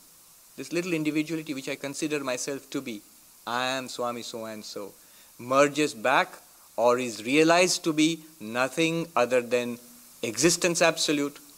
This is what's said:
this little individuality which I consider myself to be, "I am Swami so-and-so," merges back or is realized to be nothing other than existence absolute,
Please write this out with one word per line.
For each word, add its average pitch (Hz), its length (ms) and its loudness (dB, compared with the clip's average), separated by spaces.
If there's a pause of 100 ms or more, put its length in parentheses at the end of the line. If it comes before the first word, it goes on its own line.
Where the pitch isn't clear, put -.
(560)
this 135 160 -10
little 175 200 -2
individuality 156 600 -2
which 131 160 -8
I 143 60 -4
consider 143 460 -4
myself 135 500 -6
to 143 100 -4
be, 117 220 -10 (460)
"I 123 180 -2
am 131 220 -4
Swami 120 340 -6
so-and-so," 107 720 -12 (480)
merges 143 520 2
back 127 460 0 (380)
or 123 240 4
is 110 240 -6
realized 160 580 4
to 165 100 -2
be 156 300 2 (160)
nothing 135 800 0
other 123 240 4
than 120 400 -2 (420)
existence 165 580 2
absolute, 156 600 0 (180)